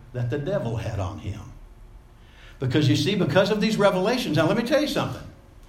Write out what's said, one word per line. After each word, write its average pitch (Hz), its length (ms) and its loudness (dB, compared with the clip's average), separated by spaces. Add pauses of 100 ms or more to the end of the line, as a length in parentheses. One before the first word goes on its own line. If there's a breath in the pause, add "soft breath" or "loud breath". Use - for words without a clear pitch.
(120)
that 120 180 -4
the 147 80 -2
devil 135 380 -4
had 95 220 -6
on 95 200 -6
him. 107 220 -10 (1200 soft breath)
Because 135 280 2
you 147 80 4
see, 190 180 0
because 175 360 2
of 214 100 0
these 214 160 0
revelations, 190 600 2
now 160 100 4
let 196 100 2
me 240 80 0
tell 269 160 2
you 294 80 -2
something. - 340 -4 (460 loud breath)